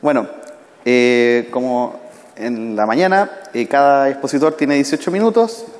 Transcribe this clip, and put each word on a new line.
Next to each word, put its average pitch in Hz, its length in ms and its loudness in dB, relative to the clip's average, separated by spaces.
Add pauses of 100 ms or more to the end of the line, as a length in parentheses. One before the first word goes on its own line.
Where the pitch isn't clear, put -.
Bueno, 135 280 0 (560)
eh, 120 640 2
como 123 480 -4 (380)
en 113 400 -6
la 107 100 2
mañana, 185 420 2 (240)
eh, 120 140 -2
cada 139 420 4
expositor 143 480 -2
tiene 143 200 0
dieciocho 143 340 -2
minutos 226 540 0 (160)